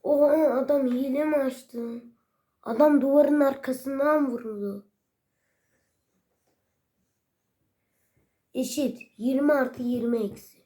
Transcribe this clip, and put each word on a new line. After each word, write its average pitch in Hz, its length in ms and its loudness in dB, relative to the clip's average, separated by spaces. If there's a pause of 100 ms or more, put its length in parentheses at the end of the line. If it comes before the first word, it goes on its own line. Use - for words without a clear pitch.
Oha, 285 560 4
adam 277 280 0
hile 269 380 -2
mi 302 100 0
açtı? 240 680 -6 (600)
Adam 269 380 4
duvarın 285 380 4
arkasından 269 920 0
vurdu. 208 560 -10 (3750)
Eşit - 480 -6 (160)
yirmi 269 360 0
artı 254 300 -2
yirmi 233 420 -4
eksi. - 400 -14